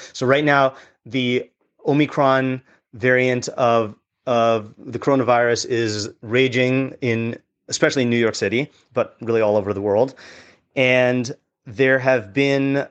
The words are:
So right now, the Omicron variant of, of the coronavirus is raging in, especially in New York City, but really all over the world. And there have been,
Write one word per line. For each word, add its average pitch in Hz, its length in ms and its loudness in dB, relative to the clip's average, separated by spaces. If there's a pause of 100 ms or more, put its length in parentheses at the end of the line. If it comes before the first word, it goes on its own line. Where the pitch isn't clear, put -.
(140)
So 127 140 -4
right 143 160 4
now, 139 320 2 (280)
the 123 460 -2 (380)
Omicron 135 760 0 (320)
variant 127 560 0
of, 117 460 0 (320)
of 117 500 0
the 117 220 -10
coronavirus 120 640 2
is 110 440 -2 (120)
raging 127 800 0
in, 117 380 -4 (300)
especially 143 340 0
in 120 60 0
New 117 80 2
York 113 180 0
City, 113 340 -4 (240)
but 120 280 -4
really 113 180 -2
all 107 160 2
over 101 180 -2
the 98 80 -6
world. 107 320 0 (640)
And 127 580 0 (320)
there 131 340 2
have 123 340 0
been, 139 580 0